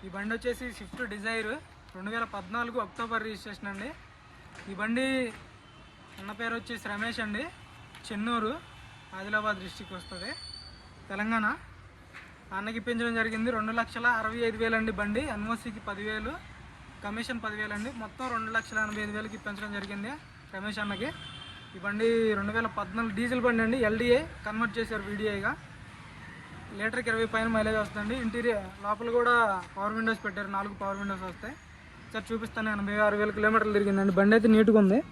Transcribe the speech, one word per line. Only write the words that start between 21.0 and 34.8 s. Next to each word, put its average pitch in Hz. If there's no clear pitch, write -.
ఈ -
బండి 208
రెండు 202
వేల 226
పద్నాలుగు 208
డీజిల్ 240
బండి 226
అండి, 240
ఎల్డీఏ 240
కన్వర్ట్ 220
చేశారు 226
వీడీఐగా. 208
లీటర్కి 226
ఇరవై 226
పైన 226
మైలేజ్ 214
వస్తుందండి. 208
ఇంటీరియర్ 220
లోపల 214
కూడా 240
పవర్ 208
విండోస్ 226
పెట్టారు, 202
నాలుగు 202
పవర్ 196
విండోస్ 196
వస్తాయి. 214
సార్ 220
చూపిస్తాను. 220
ఎనభై 202
ఆరు 208
వేల 214
కిలోమీటర్లు 214
తిరిగిందండి. 196
బండి 202
అయితే 220
నీట్గా 214